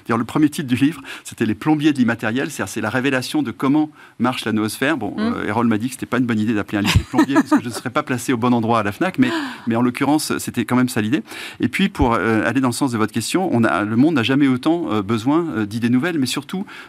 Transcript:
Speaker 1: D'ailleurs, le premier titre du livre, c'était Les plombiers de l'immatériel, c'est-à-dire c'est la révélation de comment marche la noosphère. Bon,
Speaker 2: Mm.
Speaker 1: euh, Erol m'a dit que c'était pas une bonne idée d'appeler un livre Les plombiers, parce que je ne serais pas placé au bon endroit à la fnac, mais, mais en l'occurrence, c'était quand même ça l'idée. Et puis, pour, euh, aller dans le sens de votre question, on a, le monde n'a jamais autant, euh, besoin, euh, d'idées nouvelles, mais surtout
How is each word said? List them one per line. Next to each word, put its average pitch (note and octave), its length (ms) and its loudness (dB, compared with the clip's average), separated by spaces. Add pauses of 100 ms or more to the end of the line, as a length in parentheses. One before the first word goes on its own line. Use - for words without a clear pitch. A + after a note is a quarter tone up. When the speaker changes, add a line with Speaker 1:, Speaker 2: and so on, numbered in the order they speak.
Speaker 1:
D'ailleurs, A#2 120 0
le A#2+ 60 0
premier D3 240 2
titre D3 200 -6
du B2 80 2
livre, C#3+ 260 2 (220)
c'était - 220 -4
Les G#2+ 80 0
plombiers D3+ 380 2
de C3 60 -2
l'immatériel, A#2 520 0
c'est-à-dire G#2 220 -6
c'est A2 80 -6
la G#2+ 100 -2
révélation C3 520 0
de A#2+ 80 -2
comment D3+ 400 2 (280)
marche B2+ 260 0
la A2 80 -2
noosphère. A2 440 0
Bon, G#2+ 180 -6
Speaker 2:
Mm. - 60 -6
Speaker 1:
euh, A3 260 -2
Erol A#2 220 2
m'a A2 100 2
dit A#2 100 -4
que C3 40 -10
c'était - 140 -10
pas A#2+ 120 -2
une C3 60 2
bonne A#2 160 0
idée A2 140 0
d'appeler G2+ 240 -2
un G2 40 0
livre G2+ 140 0
Les - 80 2
plombiers, C4+ 300 0
parce - 160 2
que D4 100 2
je - 80 -8
ne A2+ 40 -8
serais - 180 -8
pas D3 120 -2
placé C3 300 -2
au B2 40 0
bon A#2+ 160 2
endroit A2+ 280 2
à - 20 0
la G#2 100 -2
fnac, - 260 -4
mais, B2+ 120 4 (360)
mais - 100 0
en A#2+ 60 2
l'occurrence, C3 560 0
c'était A2+ 260 -4
quand B2 120 0
même B2+ 120 4
ça A#2+ 120 -2
l'idée. G#2+ 220 0 (380)
Et C#3 80 2
puis, F#3+ 200 0
pour, C3 260 2
euh, A2 300 2
aller A#2 160 0
dans C3 80 2
le A#2+ 60 -2
sens C3+ 180 -2
de A#2 60 0
votre G#2 140 0
question, E3+ 400 0
on A#2 120 4
a, F#2 200 2
le A2 120 -2
monde D3+ 180 6
n'a A#2+ 80 2
jamais C3+ 260 2
autant, D#3 420 0
euh, G#2+ 120 0
besoin, A#2+ 480 0
euh, G#2+ 160 -2
d'idées A2+ 240 0
nouvelles, D3+ 280 2
mais C3 80 0
surtout E3 400 -6 (220)